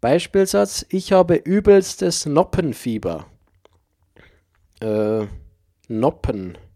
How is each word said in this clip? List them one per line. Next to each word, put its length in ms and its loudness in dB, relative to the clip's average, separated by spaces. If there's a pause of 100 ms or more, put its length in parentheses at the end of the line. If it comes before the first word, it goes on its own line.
Beispielsatz, 880 0
ich 220 -2
habe 240 4
übelstes 880 2
Noppenfieber. 1000 -2 (1500)
Äh, 460 -2 (640)
Noppen. 720 -4 (180)